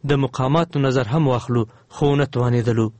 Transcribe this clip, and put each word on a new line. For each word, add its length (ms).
د 160
مقاماتو 600
نظر 180
هم 120
واخلو، 360
خو 240
ونه 140
توانېدلو. 640